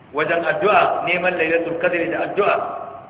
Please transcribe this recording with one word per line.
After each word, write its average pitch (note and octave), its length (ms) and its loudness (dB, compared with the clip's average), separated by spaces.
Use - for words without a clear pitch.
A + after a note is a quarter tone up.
wajen D#3+ 320 0
addu'a, E3+ 640 2
neman F3+ 240 0
Lailatul E3 480 0
Qadr F3 240 0
da D#3 120 -4
addu'a, G3 260 2